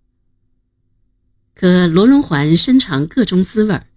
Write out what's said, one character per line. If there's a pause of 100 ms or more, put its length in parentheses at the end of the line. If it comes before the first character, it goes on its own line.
(1600)
可
罗
荣
桓
深
尝
个
中
滋
味
儿